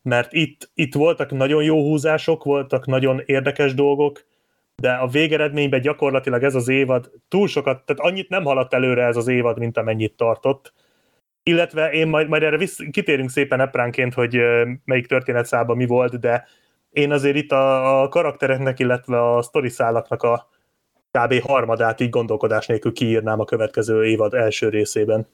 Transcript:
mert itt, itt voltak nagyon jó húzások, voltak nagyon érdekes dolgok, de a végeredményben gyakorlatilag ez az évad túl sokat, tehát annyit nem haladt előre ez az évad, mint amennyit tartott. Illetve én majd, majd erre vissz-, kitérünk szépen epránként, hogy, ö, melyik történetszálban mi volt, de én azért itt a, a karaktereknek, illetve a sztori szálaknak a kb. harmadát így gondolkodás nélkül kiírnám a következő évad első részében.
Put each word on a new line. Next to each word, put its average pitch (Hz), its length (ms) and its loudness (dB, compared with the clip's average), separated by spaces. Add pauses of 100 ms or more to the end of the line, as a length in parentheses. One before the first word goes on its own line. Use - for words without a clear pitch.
mert 120 320 0
itt, - 400 -4
itt 143 200 -4
voltak 147 380 0
nagyon 139 320 0
jó 156 180 2
húzások, 156 640 0
voltak 139 420 -2
nagyon 131 400 0
érdekes 135 480 0
dolgok, 143 520 0 (500)
de 123 160 0
a 127 160 0
végeredményben 147 760 0
gyakorlatilag 131 640 0
ez 135 120 0
az 123 120 -2
évad 131 440 0 (160)
túl 196 200 0
sokat, 131 380 -4
tehát 151 260 -2
annyit 190 180 -8
nem 185 140 -2
haladt 135 300 0
előre 127 300 2
ez 120 120 2
az 120 120 -2
évad, 120 320 0
mint 117 180 -4
amennyit 110 360 -2
tartott. - 600 -2 (680)
Illetve 165 480 0
én 160 160 0
majd, 156 200 0
majd 156 160 0
erre 156 140 0
vissz-, 175 240 -4 (100)
kitérünk 135 380 0
szépen 135 300 0
epránként, 123 540 -2
hogy, 120 220 -2
ö, 120 340 2 (160)
melyik 123 220 0
történetszálban 120 720 0
mi 127 80 0
volt, 123 340 0
de 120 280 -2 (480)
én 147 160 2
azért 143 240 2
itt 147 160 -4
a, 135 500 2
a 135 80 0
karaktereknek, 135 680 -2
illetve 123 560 0
a 120 60 2
sztori 127 280 -4
szálaknak 117 540 -2
a 120 260 0 (640)
kb. 120 300 2
harmadát 113 580 0
így 123 100 0
gondolkodás 110 560 -2
nélkül 113 280 -2
kiírnám 110 460 0
a 107 60 -2
következő 110 600 0
évad 110 280 2
első 113 360 0
részében. 110 640 -2